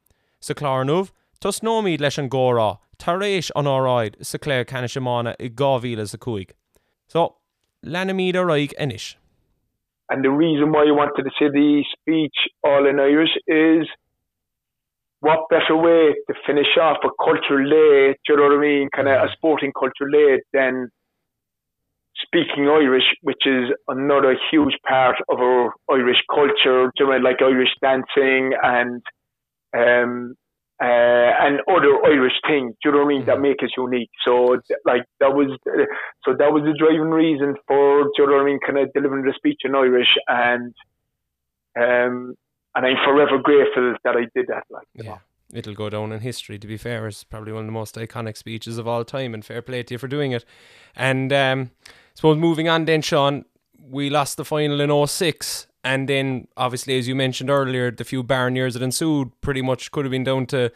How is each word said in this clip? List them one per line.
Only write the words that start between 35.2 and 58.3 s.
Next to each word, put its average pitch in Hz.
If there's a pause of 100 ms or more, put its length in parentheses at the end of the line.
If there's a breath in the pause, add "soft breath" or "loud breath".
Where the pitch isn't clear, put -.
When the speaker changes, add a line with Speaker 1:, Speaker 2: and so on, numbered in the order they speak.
Speaker 2:
that 135
was, 139 (140)
uh, 151 (400 loud breath)
so -
that 147
was 147
the 151
driving 156
reason 151 (100)
for, 143
do 143
you 143
know 143
what 139
I 139
mean, 143
kinda 135
delivering 139
the 135
speech 147
in 135
Irish, 123 (100)
and, 120 (1040)
um, 123 (400)
and 127
I'm 131
forever 139
grateful 131 (100)
that 120
I 120
did 127
that, 107
like, -
you 117
Speaker 1:
Yeah. 113
Speaker 2:
know. 104 (340)
Speaker 1:
It'll 107
go 104
down 107
in 110
history, 113
to 104
be 107
fair. 113
It's 104
probably 110
one 110
of 110
the 110
most 110
iconic 117
speeches 113
of 113
all 117
time, 131
and 107
fair 117
play 123
to 127
you 120
for 135
doing 139
it. 120 (520 soft breath)
And, 131
um, 135 (160 soft breath)
I - (240 soft breath)
suppose 156
moving 165
on 165
then, 156
Sean, 143 (340)
we 143
lost 143
the 156
final 147
in 143
oh 147
six, - (160)
and 135
then, 135 (100)
obviously, 127
as 120
you 131
mentioned 131
earlier, 127
the 110
few 131
barren 127